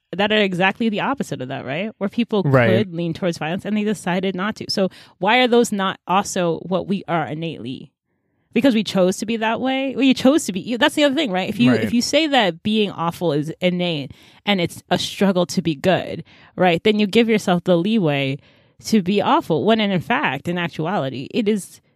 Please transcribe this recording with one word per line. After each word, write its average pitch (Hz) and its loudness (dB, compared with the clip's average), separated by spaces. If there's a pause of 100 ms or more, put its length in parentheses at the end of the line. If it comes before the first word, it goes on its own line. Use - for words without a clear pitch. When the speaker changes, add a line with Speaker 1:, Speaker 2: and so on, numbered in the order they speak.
(160)
Speaker 1:
that 208 0
are 214 2
exactly 190 0
the 202 -4
opposite 175 -4
of 127 -10
that, 135 -8
right? 170 -6
Where 202 -4
people 220 -2
Speaker 2:
Right. 127 4
Speaker 1:
could 190 -2
lean 165 -4
towards 175 -4
violence 165 -6
and 208 -4
they 214 -2
decided 190 -2
not 196 -4
to. - -12
So 190 0 (300)
why 214 2
are 254 4
those 240 4
not 190 -4
also 180 0
what 175 -4
we 190 -4
are 160 -2
innately? 139 -10 (600)
Because 226 4
we 220 2
chose 180 0
to 214 -8
be 226 -4
that 226 -2
way. 262 -2
Well, 262 0
you 262 6
chose 285 2
to 208 -6
be, 190 -6
that's 294 2
the 302 4
other 277 4
thing, 285 0
right? 185 -2
If - -2
you, 247 6
Speaker 2:
Right. 226 2
Speaker 1:
if 214 -2
you 240 2
say 311 2
that 214 2
being 214 0
awful 170 -2
is 151 -2
innate 175 -2 (320)
and 202 0
it's - -4
a - 0
struggle 180 0
to - -4
be 160 0
good, 165 -2 (320)
right? 175 2
Then 214 4
you 208 2
give 220 4
yourself 202 2
the 180 4
leeway 147 0 (480)
to 220 2
be 196 0
awful, 208 0
when 220 2
in 202 0
fact, 226 -2
in 180 -2
actuality, 156 -4
it 208 -2
is 214 -4 (160)